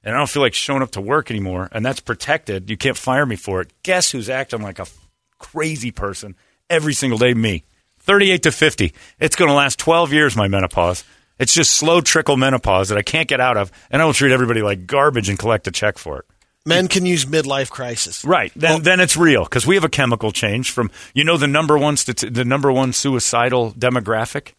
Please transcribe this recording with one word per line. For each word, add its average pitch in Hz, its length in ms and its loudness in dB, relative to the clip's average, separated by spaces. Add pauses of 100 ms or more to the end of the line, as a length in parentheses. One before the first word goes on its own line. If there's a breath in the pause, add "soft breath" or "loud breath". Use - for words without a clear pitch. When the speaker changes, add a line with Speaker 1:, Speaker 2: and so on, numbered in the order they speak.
Speaker 1:
and 113 100 -4
I - 40 0
don't 143 100 0
feel 143 120 -2
like 123 120 2
showing 135 300 -4
up 123 80 -8
to 98 100 -10
work 131 280 -2
anymore, 95 440 -6
and 113 120 -6
that's 135 140 -4
protected. 104 720 -6
You 107 80 -6
can't 135 200 -2
fire 135 280 0
me 117 100 -6
for 95 240 -4
it. 90 120 -8 (120)
Guess 180 280 0
who's 117 180 -8
acting 131 320 -6
like 98 180 -12
a 92 40 -10
f-, - 140 -18 (420)
crazy 151 520 -6
person 101 440 -10 (340)
every 151 240 0
single 127 260 -2
day? 123 140 4
Me. 110 320 0 (340)
Thirty-eight 196 440 2
to 156 80 4
fifty. 110 420 0 (260 loud breath)
It's 147 160 0
gonna 156 200 4
last 143 240 0
twelve 165 340 2
years, 151 240 4
my 101 100 2
menopause. 92 560 0 (360 soft breath)
It's 127 140 2
just 160 200 2
slow 165 260 4
trickle 147 380 2
menopause 113 520 2
that 104 80 0
I 104 40 0
can't 160 260 -2
get 127 140 0
out 123 160 2
of, 101 140 -2 (200 soft breath)
and 139 100 2
I 165 40 4
will 151 80 2
treat 139 180 4
everybody 120 300 2
like 98 260 -2
garbage 139 400 2
and 98 100 -2
collect 107 300 -2
a 92 40 -6
check 104 260 -2
for 71 220 -12
it. - 60 -18 (420)
Speaker 2:
Men 175 200 2
can 180 180 0
use 170 200 0
midlife 139 440 -2
crisis. - 560 -10
Speaker 1:
Right. 160 300 0
Then, 156 160 0
Speaker 2:
Well 160 80 2
Speaker 1:
then 180 200 4
it's 175 180 2
real, 143 280 4
'cause - 220 -2
we 185 80 4
have 185 80 2
a 147 60 0
chemical 120 420 0
change 113 400 -4
from, 113 180 -2 (240 loud breath)
you 143 100 0
know, 165 140 2
the 143 100 0
number 151 300 2
one 147 180 2
stati-, 120 380 -6
the 123 120 -2
number 139 260 2
one 127 220 0
suicidal 123 800 0
demographic? 117 840 -2